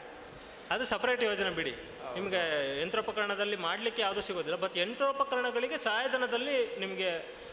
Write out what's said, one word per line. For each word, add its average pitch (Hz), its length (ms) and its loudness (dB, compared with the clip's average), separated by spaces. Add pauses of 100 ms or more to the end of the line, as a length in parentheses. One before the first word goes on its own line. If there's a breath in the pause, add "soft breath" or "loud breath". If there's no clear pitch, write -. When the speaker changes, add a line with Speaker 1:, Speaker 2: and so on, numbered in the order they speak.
(720)
Speaker 1:
ಅದು 220 140 2
separate 233 380 4
ಯೋಜನೆ 202 260 4
ಬಿಡಿ. 160 220 0
Speaker 2:
ಹೌದು. 127 420 -10
Speaker 1:
ನಿಮಗೆ 185 280 0 (400)
ಯಂತ್ರೋಪಕರಣದಲ್ಲಿ 208 720 0
ಮಾಡ್ಲಿಕ್ಕೆ 208 460 0
ಯಾವುದು 196 200 2
ಸಿಗೋದಿಲ್ಲ. 175 380 -2
but 180 200 0
ಯಂತ್ರೋಪಕರಣಗಳಿಗೆ 254 960 2
ಸಹಾಯಧನದಲ್ಲಿ 247 1040 2
ನಿಮಗೆ 190 580 -2 (160)